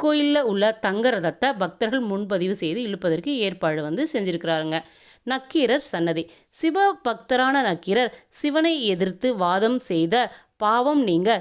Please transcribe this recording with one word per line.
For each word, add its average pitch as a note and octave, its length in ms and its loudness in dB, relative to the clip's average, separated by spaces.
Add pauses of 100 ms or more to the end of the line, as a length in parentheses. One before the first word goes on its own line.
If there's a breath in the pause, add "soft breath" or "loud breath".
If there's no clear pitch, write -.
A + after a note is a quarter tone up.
கோயில்ல D4 380 2
உள்ள G#3 300 2
தங்க A3 400 0
ரதத்தை F3+ 460 -2
பக்தர்கள் A3 420 -2
முன்பதிவு G3 560 -2
செய்து F3+ 260 -4
இழுப்பதற்கு F#3 560 -2
ஏற்பாடு F3 440 -2
வந்து D#3 320 -4
செஞ்சிருக்கிறாருங்க. E3 680 -2 (440 loud breath)
நக்கீரர் C4 560 0
சன்னதி. E3+ 440 -2 (260 loud breath)
சிவ E4 360 0 (180)
பக்தரான B3+ 580 0
நக்கீரர் G#3+ 520 0 (160 loud breath)
சிவனை D4+ 560 0
எதிர்த்து F#3+ 500 0
வாதம் G3 440 2
செய்த G3 520 0 (260 loud breath)
பாவம் B3+ 460 2
நீங்க F#3 260 2 (120)